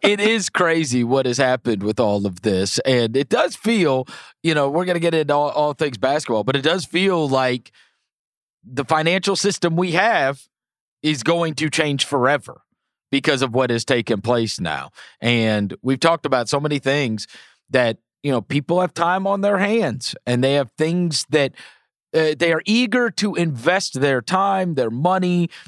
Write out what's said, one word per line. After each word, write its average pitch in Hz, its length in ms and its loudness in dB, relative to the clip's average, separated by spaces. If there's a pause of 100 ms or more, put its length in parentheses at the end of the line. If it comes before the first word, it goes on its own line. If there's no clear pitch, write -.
it 208 180 2
is 214 300 0
crazy 160 540 0
what 127 220 2
has 123 120 0
happened 123 460 2
with 107 160 0
all 104 260 2
of 92 160 -6
this. 98 380 0
And 120 360 0
it 139 140 -2
does - 260 0
feel, 165 520 0 (360)
you 160 100 0
know, 143 160 2
we're 170 160 -2
gonna 175 140 0
get 165 140 0
into 151 200 0
all, 147 160 2
all 147 240 0
things 139 240 -4
basketball, 127 460 0
but 131 120 2
it 139 60 0
does 165 240 0
feel 180 420 0
like 131 440 0 (920)
the 127 220 -6
financial 170 500 0
system 175 400 0
we 180 180 0
have 170 480 2 (600)
is 151 220 -2
going 165 320 0
to 156 140 -2
change 147 360 0
forever 135 560 0 (480)
because 135 320 0
of 123 140 0
what 127 140 2
has 117 160 -2
taken 117 360 0
place 113 380 0
now. 76 320 -6 (300)
And 110 600 2
we've 131 180 -2
talked 165 260 2
about 131 240 0
so 143 100 0
many 147 180 -2
things 135 480 -2 (440)
that, 120 280 2 (240)
you 143 100 -2
know, 123 100 0
people 147 400 -2
have 175 120 -2
time 180 320 0
on 196 160 -2
their 202 180 2
hands 202 540 -2 (140)
and 123 160 0
they 135 120 2
have 139 220 -2
things 165 520 -2
that, 143 240 2 (600)
uh, 156 240 2
they 165 140 2
are 160 140 0
eager 240 460 0
to 196 240 -4
invest 160 680 -2
their 135 200 2
time, 190 540 -2
their 123 140 0
money, 175 600 0 (180)